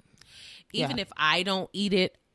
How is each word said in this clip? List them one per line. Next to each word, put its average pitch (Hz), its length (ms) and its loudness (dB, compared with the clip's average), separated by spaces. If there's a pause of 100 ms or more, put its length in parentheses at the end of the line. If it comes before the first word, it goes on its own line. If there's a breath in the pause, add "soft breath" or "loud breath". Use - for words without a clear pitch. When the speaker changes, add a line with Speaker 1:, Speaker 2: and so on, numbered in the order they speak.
(720 loud breath)
Speaker 1:
Even 214 240 -2
Speaker 2:
Yeah. 202 40 -4
Speaker 1:
if 190 160 -10
I 156 260 2
don't 190 300 -2
eat 196 200 -2
it, 185 240 2 (180)